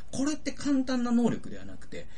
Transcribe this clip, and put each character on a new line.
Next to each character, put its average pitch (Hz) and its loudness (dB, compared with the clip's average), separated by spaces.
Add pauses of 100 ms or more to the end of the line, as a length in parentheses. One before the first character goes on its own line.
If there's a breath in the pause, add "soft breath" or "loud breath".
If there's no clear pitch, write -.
(120 loud breath)
こ 254 0
れ 302 2
っ - -2
て - -4
簡 277 2
単 254 0
な 240 0
能 233 6
力 - -2
で 101 -6
は 95 -8
な 98 -6
く - -6
て、 - -6 (120)